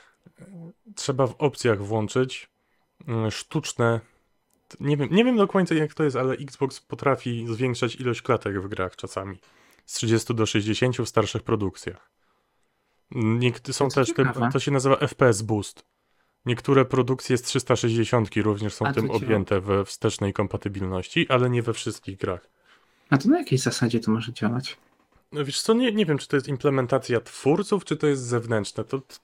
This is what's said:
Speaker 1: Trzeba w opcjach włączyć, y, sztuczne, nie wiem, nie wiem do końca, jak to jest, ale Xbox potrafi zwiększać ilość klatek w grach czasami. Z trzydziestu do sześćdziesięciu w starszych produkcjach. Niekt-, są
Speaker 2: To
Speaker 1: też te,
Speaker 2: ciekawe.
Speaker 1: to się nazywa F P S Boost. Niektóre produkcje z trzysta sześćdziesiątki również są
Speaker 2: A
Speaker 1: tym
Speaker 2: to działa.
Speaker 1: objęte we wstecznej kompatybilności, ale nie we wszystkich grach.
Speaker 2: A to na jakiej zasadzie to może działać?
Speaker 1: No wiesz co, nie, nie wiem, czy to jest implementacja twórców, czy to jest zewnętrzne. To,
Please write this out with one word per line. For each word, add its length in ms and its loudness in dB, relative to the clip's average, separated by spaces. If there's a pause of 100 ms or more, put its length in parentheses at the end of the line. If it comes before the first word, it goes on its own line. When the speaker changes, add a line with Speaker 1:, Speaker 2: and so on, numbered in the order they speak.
(960)
Speaker 1:
Trzeba 320 0
w 100 -8
opcjach 460 0
włączyć, 680 -2 (800)
y, 40 0
sztuczne, 680 0 (800)
nie 180 0
wiem, 140 -2
nie 140 4
wiem 120 2
do 100 4
końca, 280 2
jak 180 0
to 100 -2
jest, 120 0
ale 180 0
Xbox 480 -6
potrafi 680 -2
zwiększać 460 -2
ilość 260 -4
klatek 400 -2
w 60 -10
grach 280 -6
czasami. 420 -10 (480)
Z 80 -14
trzydziestu 400 0
do 120 2
sześćdziesięciu 600 0
w 40 -8
starszych 340 0
produkcjach. 680 -4 (1000)
Niekt-, 640 0
są 160 2
Speaker 2:
To 60 -6
Speaker 1:
też 120 4
te, 80 -4
Speaker 2:
ciekawe. 380 2
Speaker 1:
to 60 0
się 120 0
nazywa 260 4
F 180 -2
P 120 6
S 140 4
Boost. 440 -4 (600)
Niektóre 400 4
produkcje 520 2
z 40 -2
trzysta 340 0
sześćdziesiątki 640 2
również 320 0
są 120 -2
Speaker 2:
A 80 0
Speaker 1:
tym 140 0
Speaker 2:
to 60 -2
działa. 120 0
Speaker 1:
objęte 360 2
we 240 0
wstecznej 480 -2
kompatybilności, 960 -2
ale 200 4
nie 120 0
we 120 -4
wszystkich 440 -8
grach. 320 -6 (600)
Speaker 2:
A 80 4
to 120 0
na 100 6
jakiej 180 0
zasadzie 420 0
to 120 -2
może 220 -2
działać? 440 -4 (540)
Speaker 1:
No 140 -4
wiesz 160 -4
co, 120 2
nie, 180 2
nie 140 2
wiem, 120 2
czy 100 -8
to 100 0
jest 100 -2
implementacja 760 0
twórców, 640 0
czy 120 -4
to 100 0
jest 160 0
zewnętrzne. 600 -2
To, 180 -6 (220)